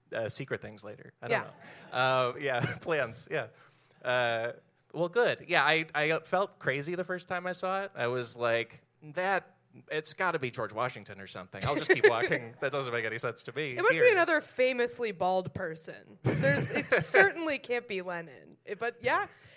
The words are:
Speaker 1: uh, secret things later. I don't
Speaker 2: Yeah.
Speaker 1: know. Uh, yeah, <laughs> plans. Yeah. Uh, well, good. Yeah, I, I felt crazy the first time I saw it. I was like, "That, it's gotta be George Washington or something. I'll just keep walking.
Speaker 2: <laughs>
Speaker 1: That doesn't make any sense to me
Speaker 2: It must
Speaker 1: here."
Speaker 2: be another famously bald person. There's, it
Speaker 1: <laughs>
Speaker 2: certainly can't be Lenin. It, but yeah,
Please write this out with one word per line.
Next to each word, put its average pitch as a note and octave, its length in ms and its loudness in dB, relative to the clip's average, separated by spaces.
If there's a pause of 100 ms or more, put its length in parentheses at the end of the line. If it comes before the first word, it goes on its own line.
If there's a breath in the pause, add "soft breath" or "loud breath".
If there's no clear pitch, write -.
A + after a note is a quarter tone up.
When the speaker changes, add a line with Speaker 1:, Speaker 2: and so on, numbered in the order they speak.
(160)
Speaker 1:
uh, A2+ 140 -2
secret B2+ 340 -6
things G#2+ 200 -14
later. G#2 380 -16
I A#2+ 60 -10
don't G3+ 100 0
Speaker 2:
Yeah. D3+ 60 -4 (500 loud breath)
Speaker 1:
know. - 20 -8
Uh, B2+ 460 2
yeah, C3 180 0
<laughs> A#2+ 220 -4
plans. C#3 480 -2
Yeah. C#3+ 160 -2 (580 soft breath)
Uh, A#2+ 500 2 (400)
well, E3+ 160 0
good. G3 380 2
Yeah, E3 160 4
I, D#3+ 300 4
I D3+ 300 2
felt F#3+ 340 0
crazy C#3+ 380 -2
the F3+ 80 -4
first F3+ 260 -6
time F3+ 160 -4
I F3+ 60 -4
saw F#3+ 320 -4
it. G3 120 -10
I A#2+ 120 0
was A#2+ 280 -2
like, A#2 460 0 (320)
"That, F#3 320 0 (460)
it's D#3 220 -2
gotta E3+ 260 0
be C3 100 -2
George A2 240 -6
Washington G#2+ 480 -4
or F#2+ 60 -12
something. F#2+ 400 -10
I'll C#3+ 80 2
just - 180 0
keep - 160 8
walking. B2 480 0
Speaker 2:
<laughs> - 40 -12
Speaker 1:
That C3+ 100 0
doesn't C3+ 200 -2
make A#2 140 0
any A2 140 -2
sense A#2 240 -4
to - 120 -12
me C#3+ 220 -4
Speaker 2:
It F4+ 60 0
must B4 100 6
Speaker 1:
here." A#4+ 120 6
Speaker 2:
be A#4+ 60 8
another E4+ 300 4
famously A#3+ 720 0
bald F#3 420 0
person. D#3+ 680 -10
There's, - 480 2
it - 140 -2
Speaker 1:
<laughs> B3 180 4
Speaker 2:
certainly E4 560 4
can't A#3+ 280 -4
be F#3+ 140 -4
Lenin. D#3+ 640 -10
It, G3+ 140 -10
but A#3 220 -4
yeah, D#4+ 260 0 (300 loud breath)